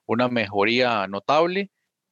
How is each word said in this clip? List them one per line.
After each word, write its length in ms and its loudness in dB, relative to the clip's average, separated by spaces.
una 220 0
mejoría 800 0
notable 640 -2